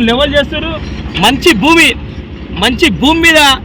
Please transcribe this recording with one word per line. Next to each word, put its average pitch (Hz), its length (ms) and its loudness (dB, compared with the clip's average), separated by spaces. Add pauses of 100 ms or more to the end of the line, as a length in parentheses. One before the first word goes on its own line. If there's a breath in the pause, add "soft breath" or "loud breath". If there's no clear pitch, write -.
లెవెల్ 277 260 0
చేస్తున్నారు. 302 380 -4 (520)
మంచి 277 280 4 (100)
భూమి, 320 260 4 (720)
మంచి 247 260 0 (120)
భూమి 311 260 2
మీద 311 120 4 (260)